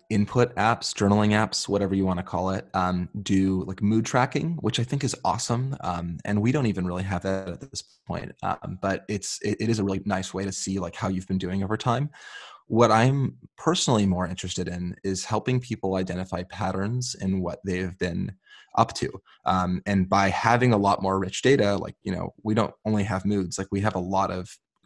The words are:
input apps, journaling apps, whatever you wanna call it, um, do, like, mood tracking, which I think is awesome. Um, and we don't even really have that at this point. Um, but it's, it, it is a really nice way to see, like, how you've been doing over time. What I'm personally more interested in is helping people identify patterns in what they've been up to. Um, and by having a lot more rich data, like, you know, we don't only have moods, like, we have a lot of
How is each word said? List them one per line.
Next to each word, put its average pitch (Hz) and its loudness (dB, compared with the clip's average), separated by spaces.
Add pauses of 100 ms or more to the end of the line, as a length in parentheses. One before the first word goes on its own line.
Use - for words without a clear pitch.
input 120 2
apps, 110 2
journaling 104 4
apps, 107 0
whatever 98 0
you 98 2
wanna 90 0
call 92 -2
it, 95 -4
um, 90 0 (140)
do, 95 2
like, 92 -8
mood 110 2
tracking, 143 0
which 107 0
I 120 2
think 139 -2
is 131 0 (120)
awesome. 120 -2
Um, 87 -4
and 104 0
we 120 2
don't 147 2
even 95 0
really 90 -2
have 95 -4
that 95 -2
at 85 -10
this - -14 (260)
point. - -6 (100)
Um, 92 -6
but 98 0
it's, - -4
it, 104 -2
it 110 0
is 110 2
a 101 2
really 98 0
nice 95 -2
way 95 -4
to 95 -6
see, 98 -4
like, 87 -6
how 95 -2
you've 92 -4
been 95 0
doing 92 -2
over 95 -2
time. 123 0 (580)
What 113 6
I'm 127 4 (220)
personally 131 2
more 90 2
interested 90 -6
in 90 -6
is 95 -2
helping 123 0
people 107 -4
identify 92 -4
patterns 101 -4
in 95 0
what 85 -6
they've 92 -2
been 92 -4 (440)
up 117 4
to. - -4 (340)
Um, 90 0
and 98 2
by 98 4
having 120 4
a 110 6
lot 101 4
more 95 0
rich 95 -4
data, 104 4
like, 87 -6
you 95 -4
know, 90 -6 (100)
we 107 0
don't 107 0 (120)
only 107 2
have 95 -2
moods, 98 -2
like, 98 -6
we 98 -2
have 107 0
a 90 -2
lot 95 0
of 90 -8 (280)